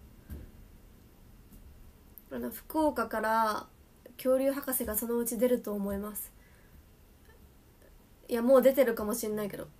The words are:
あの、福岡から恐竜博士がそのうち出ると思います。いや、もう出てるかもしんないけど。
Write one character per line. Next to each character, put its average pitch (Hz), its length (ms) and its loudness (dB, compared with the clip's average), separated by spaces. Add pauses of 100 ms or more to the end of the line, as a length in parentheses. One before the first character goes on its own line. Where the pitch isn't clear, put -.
(2250)
あ 262 80 -10
の、 240 140 -6
福 - 280 -8
岡 247 280 0
か 220 140 -4
ら 220 460 0 (500)
恐 262 200 2
竜 269 140 2
博 277 220 -6
士 240 120 -4
が 214 120 -4
そ 233 100 -4
の 233 100 -2
う 233 80 -2
ち 233 120 -6
出 247 100 2
る 240 140 2
と 208 120 -6
思 202 200 -4
い 202 40 -6
ま 208 160 -8
す。 - 180 -12 (2000)
い - 60 -4
や、 233 80 0
も 262 160 8
う 247 40 8
出 262 120 8
て 269 100 6
る 233 120 2
か 214 100 -6
も 220 100 -2
し 240 120 -6
ん 214 100 -4
な 208 80 -4
い 196 40 -6
け - 60 -12
ど。 - 140 -12 (100)